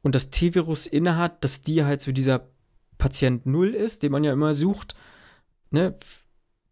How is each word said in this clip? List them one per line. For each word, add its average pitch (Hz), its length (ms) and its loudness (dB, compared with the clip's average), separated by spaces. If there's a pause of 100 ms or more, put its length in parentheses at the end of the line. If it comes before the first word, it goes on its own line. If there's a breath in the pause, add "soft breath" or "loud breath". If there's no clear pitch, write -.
Und 135 120 2
das 131 160 0
T-Virus 170 560 0
innehat, 170 580 0
dass 135 180 -2
die 156 220 2
halt 143 160 0
so 135 120 -4
dieser 131 360 0 (480)
Patient 127 480 0
Null 180 300 2
ist, 220 300 -4
den 139 80 0
man 143 120 0
ja 147 80 2
immer 151 220 0
sucht, 175 400 -2 (760 soft breath)
ne? 175 300 0
F-, - 240 -20 (480)